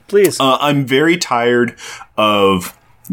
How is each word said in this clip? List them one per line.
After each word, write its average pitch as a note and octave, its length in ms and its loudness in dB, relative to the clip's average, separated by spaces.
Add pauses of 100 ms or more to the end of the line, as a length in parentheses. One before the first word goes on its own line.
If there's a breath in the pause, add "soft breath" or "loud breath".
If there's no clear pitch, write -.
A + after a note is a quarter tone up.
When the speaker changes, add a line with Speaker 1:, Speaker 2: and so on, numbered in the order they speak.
Speaker 1:
please. G3 320 2
Speaker 2:
Uh, C3 180 2
I'm C#3+ 260 0
very D3 320 2
tired A#2+ 600 0 (400 loud breath)
of G2+ 600 0 (360)